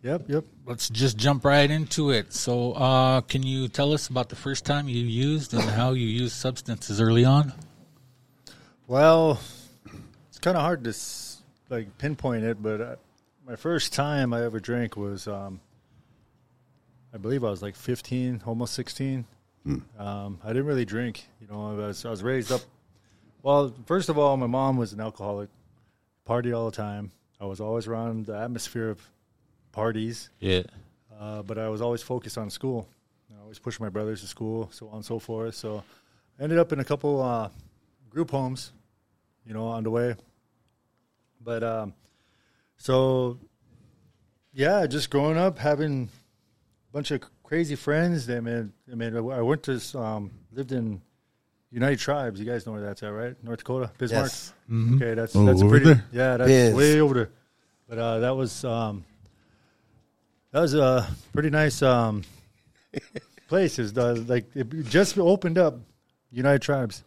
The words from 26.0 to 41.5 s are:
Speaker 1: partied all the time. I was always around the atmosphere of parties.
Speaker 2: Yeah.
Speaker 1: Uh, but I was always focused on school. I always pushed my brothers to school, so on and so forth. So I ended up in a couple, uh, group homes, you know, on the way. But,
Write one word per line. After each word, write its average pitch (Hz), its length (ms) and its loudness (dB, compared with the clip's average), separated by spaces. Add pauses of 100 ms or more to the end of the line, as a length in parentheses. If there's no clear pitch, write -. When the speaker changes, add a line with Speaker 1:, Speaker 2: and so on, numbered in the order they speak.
Speaker 1:
partied 120 300 -2
all 113 140 -2
the 107 60 -10
time. 104 360 -8 (300)
I 101 40 -10
was 98 160 -10
always 110 260 -4
around 113 400 -6
the 104 100 -8
atmosphere 113 520 -6
of 101 120 -10 (720)
parties. 110 560 -4 (100)
Speaker 2:
Yeah. 92 220 0 (580)
Speaker 1:
Uh, 107 240 -12
but 104 140 -10
I 110 100 -6
was 107 140 -6
always 120 200 -2
focused 120 360 -10
on 107 120 -10
school. 123 380 -8 (500)
I 104 40 -20
always 107 180 -20
pushed - 220 -10
my 107 80 -6
brothers 107 320 -6
to 98 60 -18
school, 110 440 -8
so - 180 -20
on 107 80 -20
and 104 80 -16
so 117 140 -8
forth. 113 360 -8
So 107 280 -10 (560)
I 135 40 -8
ended 160 160 0
up - 120 2
in 143 80 -2
a 127 60 -4
couple, 143 360 -2
uh, 127 280 -2 (600)
group 165 220 -6
homes, 131 400 -6 (720)
you 110 80 -14
know, 110 140 -6
on 113 160 -6
the 113 80 -4
way. 120 240 -2 (1300)
But, 117 220 -6